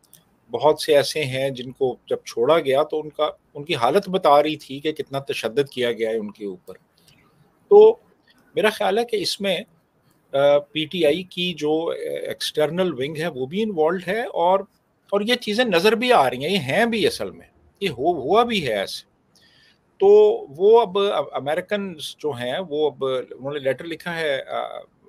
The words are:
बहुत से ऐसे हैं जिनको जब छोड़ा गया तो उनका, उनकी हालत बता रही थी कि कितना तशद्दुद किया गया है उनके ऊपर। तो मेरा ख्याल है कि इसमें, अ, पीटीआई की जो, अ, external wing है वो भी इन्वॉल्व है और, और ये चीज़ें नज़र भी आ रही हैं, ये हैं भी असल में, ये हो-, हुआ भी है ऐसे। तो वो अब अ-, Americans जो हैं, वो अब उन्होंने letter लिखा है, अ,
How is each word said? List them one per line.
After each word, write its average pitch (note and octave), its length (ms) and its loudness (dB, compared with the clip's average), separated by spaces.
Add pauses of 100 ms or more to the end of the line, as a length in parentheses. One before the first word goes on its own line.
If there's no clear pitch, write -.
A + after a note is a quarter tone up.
(500)
बहुत C#3 320 2
से D3+ 120 2
ऐसे C#3+ 280 2
हैं C3+ 320 -4
जिनको B2 440 -4 (100)
जब A#2+ 180 -4
छोड़ा C#3 320 2
गया C3+ 240 2
तो D#3 160 -4
उनका, D3+ 400 -6 (160)
उनकी D3 200 -8
हालत C#3+ 340 0
बता D#3+ 320 6
रही D#3 160 -2
थी C#3 240 -14
कि D3+ 120 -2
कितना C#3 280 -8
तशद्दुद C3+ 520 -4
किया A#2+ 200 -2
गया A2 180 -4
है A2+ 80 -2
उनके G#2 280 -10
ऊपर। F#2 260 -14 (1000)
तो G#3+ 300 8 (560)
मेरा G3 140 2
ख्याल G#3 280 -2
है A#3+ 60 0
कि A3+ 120 -4
इसमें, F#3 440 -4
अ, - 1000 -2
पीटीआई D#3 640 0 (100)
की F3+ 220 -4
जो, D3+ 280 -2
अ, - 120 -4 (360)
external D#3+ 600 -2
wing C#3 240 -6
है D#3+ 120 -6
वो C3 180 -6
भी F#3 160 -4
इन्वॉल्व F3 440 0
है A3 200 -4
और, F#3 400 0 (460)
और G3+ 100 0
ये A#3+ 140 0
चीज़ें A3 280 -2
नज़र G#3 300 2
भी B3 160 0
आ D3+ 180 6
रही B2 140 -4
हैं, D#3+ 80 -4
ये G3 80 0
हैं E3 320 0
भी G#3+ 140 0
असल G#2+ 260 -2
में, E2+ 180 -20 (340)
ये G3 60 -2
हो-, D3+ 280 -2
हुआ E3+ 280 2
भी A3+ 160 -2
है B2 140 -2
ऐसे। - 340 -6 (920)
तो G#3 500 6
वो G3 280 4
अब G3+ 200 0
अ-, D#3+ 380 -2
Americans E3+ 840 -6
जो D3 120 -4
हैं, B2 260 -6
वो D3+ 320 -2
अब C3+ 120 -8 (360)
उन्होंने C#3 220 -10
letter C3 260 -4
लिखा E3 240 -10
है, D#3 280 -4
अ, A#2+ 460 -8 (240)